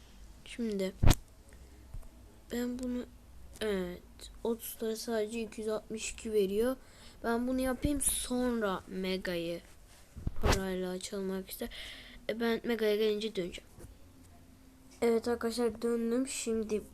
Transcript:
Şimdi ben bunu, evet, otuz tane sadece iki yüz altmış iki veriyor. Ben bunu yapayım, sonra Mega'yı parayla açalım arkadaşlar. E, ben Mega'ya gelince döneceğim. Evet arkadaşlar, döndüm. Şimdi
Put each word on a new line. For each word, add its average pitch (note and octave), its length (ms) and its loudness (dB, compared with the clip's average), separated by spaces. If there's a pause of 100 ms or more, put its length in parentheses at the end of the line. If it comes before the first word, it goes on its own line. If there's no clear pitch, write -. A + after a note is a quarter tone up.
(440)
Şimdi G3+ 480 -2 (1600)
ben B3 280 -2
bunu, B3 260 -4 (560)
evet, F#3 400 0 (420)
otuz A3+ 320 -4
tane A3 200 -4
sadece A3+ 460 -2
iki G#3+ 200 -6
yüz G#3+ 80 -2
altmış A3 420 -4
iki A3 220 -6
veriyor. G#3+ 420 4 (480)
Ben A#3 240 2
bunu B3+ 120 2
yapayım, C4 420 2
sonra A#3 840 0
Mega'yı F#3 720 -2 (800)
parayla F#3 500 2
açalım F#3+ 400 -4
arkadaşlar. F#3+ 380 -6 (600)
E, A3 100 -4
ben A#3 240 0
Mega'ya A3 320 2
gelince G#3+ 400 2
döneceğim. F#3 340 -6 (1300)
Evet A#3 260 4
arkadaşlar, A#3 540 0
döndüm. A#3 460 2
Şimdi A3 540 0 (120)